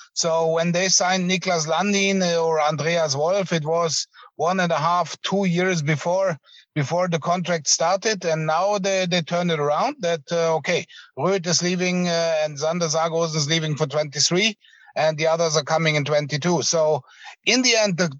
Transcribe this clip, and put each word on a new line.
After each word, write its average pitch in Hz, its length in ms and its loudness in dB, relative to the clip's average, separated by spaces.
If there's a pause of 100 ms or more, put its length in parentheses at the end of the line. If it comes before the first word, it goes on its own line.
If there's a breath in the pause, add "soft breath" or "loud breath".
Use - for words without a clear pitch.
(140 loud breath)
So 165 380 0
when 165 200 0
they 185 160 2
signed 185 420 0
Niklas 175 360 -2
Landin 196 560 0
or 165 380 0
Andreas 156 560 0
Wolf, 175 360 0
it 160 120 0
was 165 420 -2 (300 loud breath)
one 175 240 0
and 175 100 0
a 160 60 0
half, 170 460 0
two 196 240 0
years 180 340 0
before, 170 580 -2 (360 loud breath)
before 165 340 0
the 165 100 0
contract 170 480 -2
started. 190 580 0
And 160 220 -2
now 185 320 0
they, 190 280 0
they 175 160 0
turned 175 280 -2
it 160 80 0
around 165 420 0
that, 170 200 -2 (100)
uh, 165 260 0
okay, 156 300 -2 (320 loud breath)
Röth 185 280 0
is 170 160 0
leaving, 180 460 0
uh, 165 260 0 (100)
and 151 140 -6
Sander 165 300 0
Sagosen 160 480 0
is 147 120 -2
leaving 156 260 0
for 151 120 0
twenty-three. 151 720 0 (360 loud breath)
And 156 220 2
the 156 100 0
others 160 300 2
are 151 80 0
coming 160 300 2
in 147 100 2
twenty-two. 151 560 0
So 156 420 2 (420 loud breath)
in 240 180 2
the 240 120 4
end, 208 220 2
the, 170 240 0